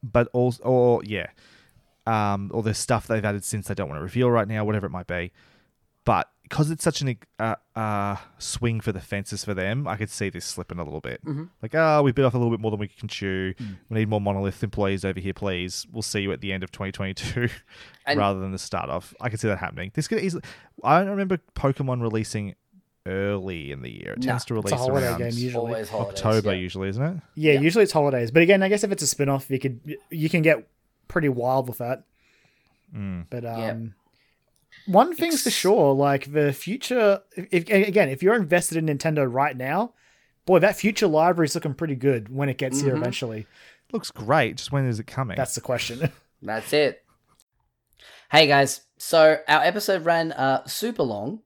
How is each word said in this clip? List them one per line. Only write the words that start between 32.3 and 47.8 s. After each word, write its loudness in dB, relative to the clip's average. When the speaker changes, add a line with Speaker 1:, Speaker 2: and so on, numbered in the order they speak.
Speaker 1:
Mm. -8
Speaker 3:
But, -10
Speaker 2:
Yeah. -6
Speaker 3:
um, -10
one 4
thing's 0
for 0
Speaker 2:
It's 0
Speaker 3:
sure, 6
like, 2
the 2
future, 0
if, -2
if, 6
again, 4
if -6
you're 6
invested 2
in 0
Nintendo 0
right 0
now, -4
boy, 6
that 4
future 2
library 4
is -2
looking -4
pretty -4
good 0
when -2
it -4
gets -2
here 2
Speaker 2:
Mm-hmm. 0
Speaker 3:
eventually. -6
Speaker 1:
Looks -6
great. 0
Just -10
when 0
is -2
it -10
coming? -6
Speaker 3:
That's -4
the -8
question. -4
<laughs> -20
Speaker 2:
That's -6
it. 2